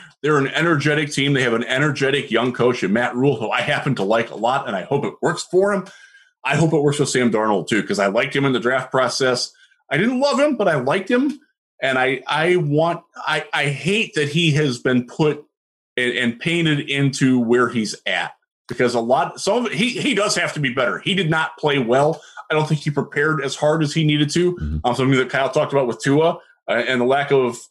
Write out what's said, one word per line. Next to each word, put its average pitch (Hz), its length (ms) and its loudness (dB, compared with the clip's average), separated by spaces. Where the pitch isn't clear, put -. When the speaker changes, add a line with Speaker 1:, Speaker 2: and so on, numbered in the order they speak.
Speaker 1:
They're 147 160 2
an 135 100 0
energetic 151 640 0
team. 143 220 0
They 131 100 2
have 117 120 2
an 117 100 0
energetic 135 640 0
young 117 220 2
coach 120 320 0
in 95 80 0
Matt 120 240 0
Rhule, 139 200 2
who 107 140 -4
I 120 100 0
happen 139 360 -2
to 98 80 -2
like 110 260 0
a - 60 -12
lot, 127 320 -2
and 104 80 -4
I 90 60 -6
hope 135 220 -2
it 98 160 -6
works 160 220 -2
for 196 300 2
him. 190 140 -4
I 139 120 0
hope 156 160 2
it 160 80 2
works 143 180 2
for 135 80 2
Sam 123 240 2
Darnold, 107 380 0
too, 104 140 0
'cause 101 160 -4
I 101 80 2
liked 123 280 0
him 139 100 0
in 135 80 0
the 120 80 0
draft 127 300 -2
process. 127 600 0
I 135 60 -2
didn't 247 240 0
love 277 180 0
him, 285 180 2
but 202 120 0
I 156 80 2
liked 147 340 -2
him. 254 280 0
And 131 160 0
I, 131 300 0
I 165 280 2
want, 165 460 0
I, 156 360 -4
I 151 140 0
hate 151 480 -2
that 147 140 0
he 160 240 2
has 139 260 0
been 127 280 0
put 151 380 -2
and, 123 160 0
and 120 280 -2
painted 165 480 0
into 135 520 2
where 120 280 4
he's 117 280 -4
at, 87 280 -4
because 120 260 0
a 117 60 0
lot, 139 400 0
some 226 260 0
of - 60 -6
it, - 40 -8
he, 233 140 0
he 254 240 -2
does 202 220 0
have 165 180 -2
to 156 60 -6
be 131 120 -2
better. 104 280 -2
He 190 140 -2
did 180 140 0
not 160 300 -2
play 143 200 0
well. 135 440 2
I 156 40 0
don't 156 140 0
think 151 140 0
he 156 80 -4
prepared 147 520 -2
as 135 140 -6
hard 156 260 2
as 143 100 -2
he 160 120 0
needed 147 260 2
to. 175 240 2
Speaker 2:
Mm-hmm. 78 300 -6
Speaker 1:
Um, 123 100 0
something 131 240 2
that 127 120 0
Kyle 135 200 0
talked 143 220 0
about 139 160 2
with 113 120 -6
Tua, 160 380 2
uh, - 40 0
and 120 280 0
the 120 40 2
lack 143 280 0
of 123 260 2